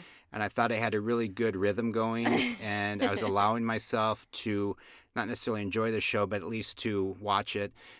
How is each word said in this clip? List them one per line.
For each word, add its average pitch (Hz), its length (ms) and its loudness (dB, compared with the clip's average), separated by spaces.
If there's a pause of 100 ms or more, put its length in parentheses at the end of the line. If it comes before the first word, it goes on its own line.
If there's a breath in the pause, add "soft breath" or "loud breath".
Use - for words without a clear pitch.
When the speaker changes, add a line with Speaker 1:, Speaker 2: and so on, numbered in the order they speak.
(340 loud breath)
Speaker 1:
And 107 80 -4
I 104 60 0
thought 117 240 0
I 110 40 0
had 110 180 0
a 104 80 2
really 117 260 0
good 107 260 0
rhythm 101 380 2
going, 113 340 2
Speaker 2:
<laughs> 120 360 2
Speaker 1:
and 104 400 0
I 104 80 2
was 101 100 0
allowing 107 460 2
myself 110 640 0
to 101 440 -2 (400 loud breath)
not 110 140 -4
necessarily 113 320 -2
enjoy 107 300 0
the 107 100 0
show, 104 260 0
but 104 100 -2
at 90 120 -6
least 113 300 -6
to 98 420 0
watch 104 360 0
it. 101 180 -4 (260 loud breath)